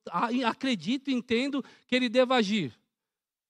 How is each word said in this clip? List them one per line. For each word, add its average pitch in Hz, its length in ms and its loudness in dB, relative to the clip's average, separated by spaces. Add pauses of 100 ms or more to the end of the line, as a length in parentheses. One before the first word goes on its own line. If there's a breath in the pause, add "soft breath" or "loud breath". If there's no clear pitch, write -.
a-, 233 400 0
acredito 254 640 -2
e - 20 0
entendo 254 500 -2 (220 soft breath)
que 247 100 -2
ele 254 140 0
deva 254 260 4
agir. 196 440 0 (720)